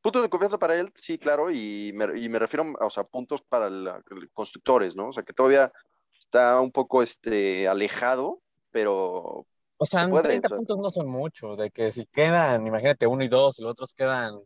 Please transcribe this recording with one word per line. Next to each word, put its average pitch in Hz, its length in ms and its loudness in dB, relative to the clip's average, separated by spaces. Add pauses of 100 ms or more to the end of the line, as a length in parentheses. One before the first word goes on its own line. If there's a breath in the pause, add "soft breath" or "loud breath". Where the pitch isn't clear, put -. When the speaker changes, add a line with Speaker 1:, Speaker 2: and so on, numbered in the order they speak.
Speaker 1:
Puntos 226 200 0
de 220 80 0
confianza 196 300 0
para 165 160 2
él, 175 200 -2
sí, 165 220 -8
claro, 147 320 0
y 104 440 -6
me, 104 260 -2
y 117 100 -8
me 117 100 -2
refiero, 147 260 0 (140)
o 107 100 0
sea, 101 160 -6
puntos 127 360 -8
para 110 280 -2
la, 95 340 -10 (300)
constructores, 104 600 0
¿no? 101 140 -8
O - 40 -14
sea, 107 100 -8
que - 100 -18
todavía 135 380 4 (480 soft breath)
está 123 400 4
un 131 120 2
poco, 127 300 2
este, 98 680 0
alejado, 127 720 -2 (300)
pero 95 760 -2 (300)
Speaker 2:
O 151 80 0
sea, 180 160 0
Speaker 1:
se 180 60 2
puede, 185 120 4
Speaker 2:
treinta 160 280 0
Speaker 1:
o - 20 0
sea. 208 80 -4
Speaker 2:
puntos 220 200 -4
no 196 120 -4
son 165 200 -4
mucho, 127 460 -8
de 104 160 -4
que 113 200 -2
si 117 140 -10
quedan, 147 600 2
imagínate, 117 400 2
uno 135 160 0
y 127 40 -2
dos, 131 320 4
y 113 40 -12
los 117 80 -4
otros 127 220 -12
quedan 120 520 -4